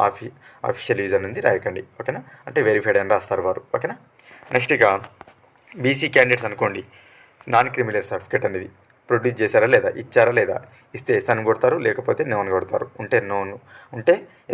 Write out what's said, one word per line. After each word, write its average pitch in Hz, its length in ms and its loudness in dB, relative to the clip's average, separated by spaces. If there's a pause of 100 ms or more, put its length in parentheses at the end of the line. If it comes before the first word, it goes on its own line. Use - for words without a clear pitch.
ఆఫీ-, - 260 -10 (340)
అఫీషియల్ 101 360 -4
యూజర్ 95 180 0
అనేది 123 260 -8
రాయకండి, 95 340 -2 (180)
ఓకేనా? 160 220 -8 (240)
అంటే 143 220 -2
వెరిఫైడ్ 104 340 2
అని 98 140 0
రాస్తారు 92 320 -4
వారు, - 140 -4 (140)
ఓకేనా? 175 200 -6 (600)
నెక్స్ట్ 131 220 0
ఇక 113 60 6 (1000)
బీసీ 135 320 0
క్యాండిడేట్స్ 123 320 4
అనుకోండి, 101 340 -4 (720)
నాన్ 123 220 4
క్రిమినల్ 107 340 -2
సర్టిఫికేట్ - 380 -2
అనేది 95 180 -6 (440)
ప్రొడ్యూస్ 120 320 0
చేశారా 110 320 4
లేదా, 98 160 4 (120)
ఇచ్చారా 117 380 4
లేదా? 98 180 0 (400)
ఇస్తే - 220 -4
ఎస్ 98 140 -2
అని 110 140 0
కొడతారు, 123 380 2
లేకపోతే 110 360 -2 (100)
no 107 120 0
అని 98 120 -6
కొడతారు. 92 300 -2 (160)
ఉంటే 113 160 0 (120)
no, 101 80 -2 (600)
ఉంటే 139 160 4 (400)